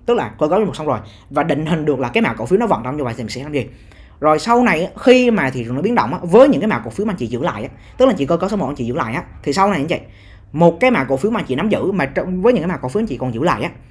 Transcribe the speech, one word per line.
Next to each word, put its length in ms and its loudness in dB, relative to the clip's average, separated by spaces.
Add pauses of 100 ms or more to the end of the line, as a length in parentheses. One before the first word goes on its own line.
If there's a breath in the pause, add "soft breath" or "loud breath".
tức 80 2
là 160 -2 (100)
cơ 80 2
cấu 120 2
danh 60 0
mục 100 -6
xong 120 -6
rồi 120 -2 (300 loud breath)
và 140 -2
định 220 -2
hình 200 -2
được 140 0
là 100 -4
cái 120 0
mã 120 0
cổ 120 -6
phiếu 140 2
nó 80 0
vận 160 0
động 140 -6
như 60 -4
vậy 140 -4
thì 60 -8
mình 60 -8
sẽ 140 -10
làm 100 -10
gì? 140 -2 (520 soft breath)
Rồi 200 4
sau 240 2
này 220 2
á, 120 -8
khi 340 6
mà 180 2
thị 140 -6
trường 120 -6
nó 60 -4
biến 140 0
động 180 0
á, 80 -6
với 280 6
những 120 2
cái 60 -2
mã 120 0
cổ 100 -10
phiếu 160 -6
mà 80 -2
anh 40 -6
chị 100 -4
giữ 140 -4
lại 220 -4
á, 60 -10 (280 loud breath)
tức 80 6
là 80 4
chị 120 -2
cơ 120 0
cấu 120 -2
số 80 -2
một 100 -2
anh 80 -6
chị 100 -6
giữ 100 -4
lại 200 -4
á, 80 -6 (200)
thì 100 -2
sau 160 2
này 100 0
anh 80 -2
chị, 120 -2 (520 soft breath)
một 280 4
cái 120 4
mã 120 0
cổ 140 0
phiếu 140 0
mà 80 -2
anh 60 -6
chị 100 -2
nắm 140 -2
giữ 220 0
mà 140 0
trong, 360 -4
với 120 4
những 100 0
cái 60 -2
mã 80 -4
cổ 120 -8
phiếu 120 -2
anh 60 -4
chị 100 -6
còn 160 -4
giữ 100 -4
lại 200 0
á, 60 -4 (220 soft breath)